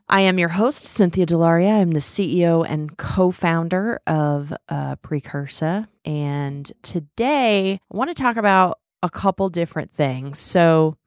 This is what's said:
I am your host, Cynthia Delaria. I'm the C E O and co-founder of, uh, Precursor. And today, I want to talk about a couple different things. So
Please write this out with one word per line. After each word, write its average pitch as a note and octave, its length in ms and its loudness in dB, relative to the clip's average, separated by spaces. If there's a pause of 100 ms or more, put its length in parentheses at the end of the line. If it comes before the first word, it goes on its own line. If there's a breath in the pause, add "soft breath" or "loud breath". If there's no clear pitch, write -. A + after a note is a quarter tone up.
I G3 120 4
am F#3 180 4
your E3+ 120 2
host, G#3 340 0
Cynthia F#3 420 2
Delaria. E3+ 540 4
I'm F3 100 2
the D#3 100 0
C F3+ 400 0
E F3 60 4
O E3 160 4
and D3+ 340 -6
co-founder F#3 1080 -2
of, D3 480 0 (140)
uh, C#3 340 -6
Precursor. D#3 840 -6 (160)
And C#3+ 680 -6 (120)
today, G3+ 1000 -2 (120)
I - 40 -10
want C4 140 -4
to E4+ 40 -8
talk B3 220 -2
about F#3+ 420 2 (240)
a F3 80 -2
couple G3 400 -2
different E3+ 420 -6
things. C3+ 460 -4
So D#3+ 580 4 (100)